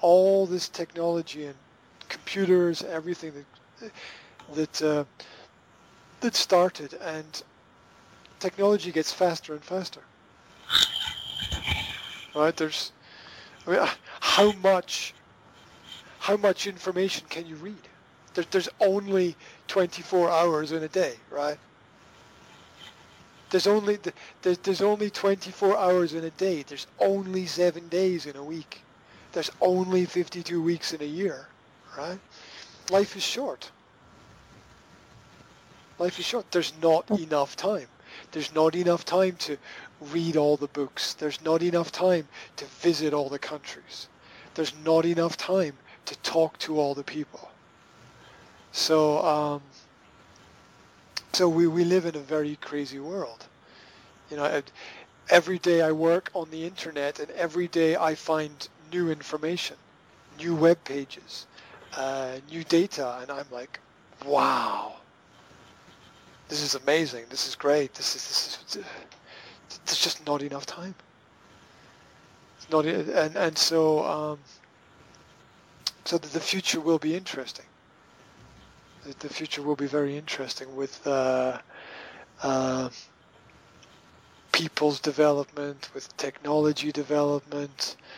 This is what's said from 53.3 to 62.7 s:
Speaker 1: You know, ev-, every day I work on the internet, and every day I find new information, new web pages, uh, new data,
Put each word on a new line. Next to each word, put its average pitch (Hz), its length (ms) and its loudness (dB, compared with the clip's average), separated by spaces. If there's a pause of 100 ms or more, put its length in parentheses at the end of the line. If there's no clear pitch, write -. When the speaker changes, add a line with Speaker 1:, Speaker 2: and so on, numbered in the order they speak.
Speaker 1:
You 147 80 -8
know, 143 80 -2
ev-, 147 260 -2 (580)
every 175 300 6
day 170 220 4
I 160 100 4
work 165 420 2
on 165 180 -6
the 160 140 -8
internet, 151 540 -6
and 151 120 -8
every 170 360 -2
day 165 280 4
I 160 200 0
find 151 520 -4 (240)
new 175 200 0
information, 156 640 -6 (640)
new 170 160 -2
web 165 280 6
pages, - 640 -10 (480)
uh, 135 420 -4 (120)
new 160 140 -8
data, 151 580 2